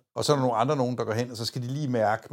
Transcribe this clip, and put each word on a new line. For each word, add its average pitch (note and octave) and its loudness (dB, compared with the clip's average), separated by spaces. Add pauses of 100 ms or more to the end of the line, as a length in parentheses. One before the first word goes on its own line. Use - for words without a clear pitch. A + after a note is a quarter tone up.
(160)
Og A#2+ -2
så D3+ 4
er D3 4
der C3+ 2
nogle B2 2
andre C3+ 2
nogen, B2 0
der A#2+ 0
går G#2+ -2
hen, B2 -2
og A#2+ -12
så A#2 -6
skal B2 -6
de A#2+ -6
lige C#3 -4
mærke A2 2